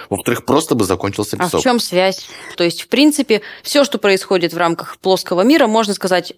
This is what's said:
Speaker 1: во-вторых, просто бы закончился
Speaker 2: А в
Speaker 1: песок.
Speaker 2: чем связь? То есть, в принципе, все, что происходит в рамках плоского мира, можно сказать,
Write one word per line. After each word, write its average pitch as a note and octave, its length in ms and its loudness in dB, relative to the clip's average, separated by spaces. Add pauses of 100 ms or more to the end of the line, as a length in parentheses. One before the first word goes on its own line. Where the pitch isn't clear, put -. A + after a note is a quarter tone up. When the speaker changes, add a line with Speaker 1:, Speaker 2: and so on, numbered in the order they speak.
(100)
Speaker 1:
во-вторых, A#2 340 -4
просто C3+ 300 0
бы A2 100 2
закончился G2 540 -4
Speaker 2:
А - 60 -2
в F3 60 -4
Speaker 1:
песок. - 120 0
Speaker 2:
чем B3 160 2
связь? F#3 480 -2 (300)
То F3 80 0
есть, E3+ 180 -2
в - 60 -16
принципе, C4+ 540 2 (200)
все, C#4+ 220 2
что - 140 -4
происходит F#3+ 540 0
в E3 60 -6
рамках E3+ 400 -2
плоского F#3 440 0
мира, C4+ 260 4
можно A3 260 0
сказать, F3+ 440 -2